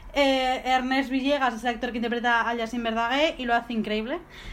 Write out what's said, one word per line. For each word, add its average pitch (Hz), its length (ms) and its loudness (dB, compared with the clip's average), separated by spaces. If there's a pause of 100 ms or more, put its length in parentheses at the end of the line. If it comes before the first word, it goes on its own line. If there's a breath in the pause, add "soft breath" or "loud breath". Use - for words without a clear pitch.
(140 loud breath)
Eh, 262 520 2
Ernest 262 440 2
Villegas 262 440 2
es 220 100 -8
el 247 120 0
actor 240 160 -4
que 233 80 -4
interpreta 233 500 2
a 240 80 -2
Jacint 233 260 -4
Verdaguer 233 540 0
y 254 80 -6
lo 233 100 2
hace 233 160 -2
increíble. 220 480 -2 (340 loud breath)